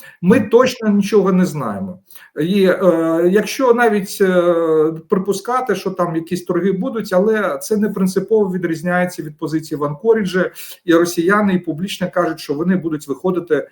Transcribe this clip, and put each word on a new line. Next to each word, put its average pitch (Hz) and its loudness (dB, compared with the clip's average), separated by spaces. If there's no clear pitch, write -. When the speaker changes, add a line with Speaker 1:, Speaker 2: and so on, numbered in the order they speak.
Speaker 1:
Ми 214 4
Speaker 2:
Мгм. - -4
Speaker 1:
точно 233 2
нічого 202 2
не 180 2
знаємо. 101 -6
І, 190 2
е, 165 2
якщо 233 2
навіть, 214 0
е, 180 4
припускати, 202 0
що 190 -6
там 170 -2
якісь 175 -6
торги 180 0
будуть, 214 -4
але 202 0
це 214 -2
не 202 0
принципово 190 0
відрізняється 180 -2
від 151 -14
позиції 156 -6
в 147 -4
Анкоріджі, 180 0
і 170 2
росіяни 175 2
і 175 2
публічно 180 -6
кажуть, 165 -2
що - -6
вони 175 0
будуть 151 -4
виходити 160 -2